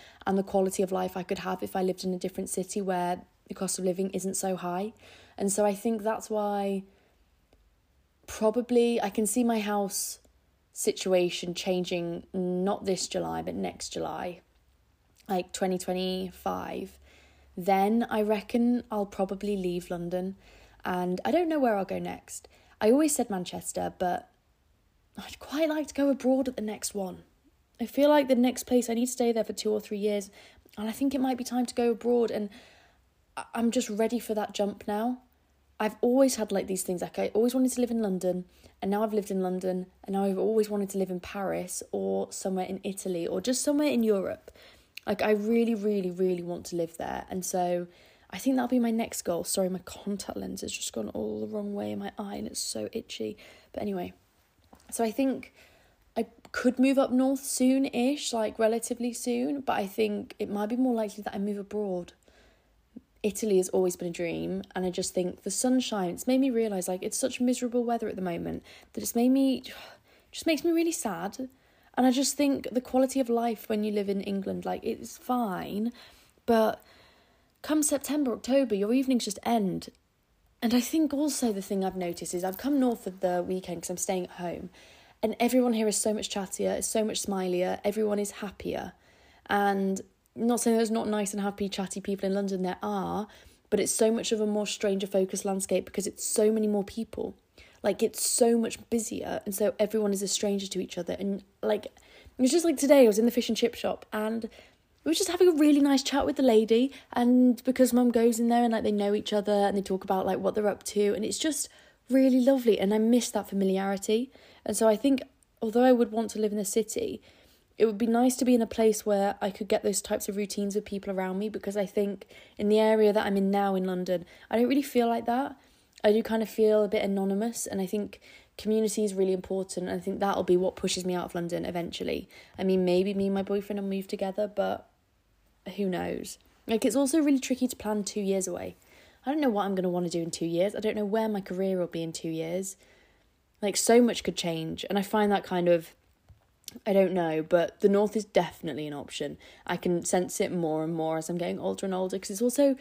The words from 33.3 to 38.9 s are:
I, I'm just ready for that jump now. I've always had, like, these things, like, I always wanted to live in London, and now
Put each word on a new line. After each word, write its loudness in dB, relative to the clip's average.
I, -10
I'm 2
just 0
ready 0
for -4
that -4
jump -4
now. -2
I've -2
always 6
had, -4
like, -2
these -4
things, -4
like, -10
I -2
always 4
wanted 2
to -4
live 0
in -2
London, 0
and -4
now 0